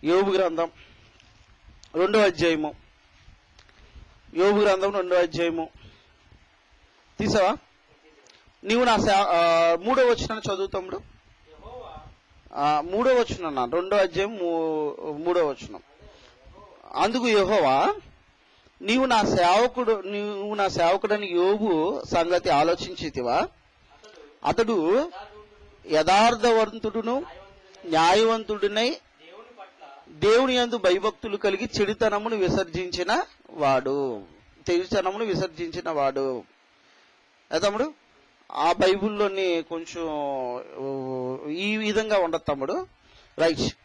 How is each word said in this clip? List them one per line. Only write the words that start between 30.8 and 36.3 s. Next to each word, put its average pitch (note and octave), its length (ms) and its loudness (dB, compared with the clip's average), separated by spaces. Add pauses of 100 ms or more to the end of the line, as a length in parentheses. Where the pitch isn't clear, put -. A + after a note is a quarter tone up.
కలిగి G3+ 340 -2 (100)
చెడుతనమును G#3+ 560 0
విసర్జించిన F3+ 840 -2 (280)
వాడు, C3+ 720 0 (480)
చెడుతనమును F#3 540 -2
విసర్జించిన E3+ 680 -6
వాడు. C3+ 540 -2 (1120)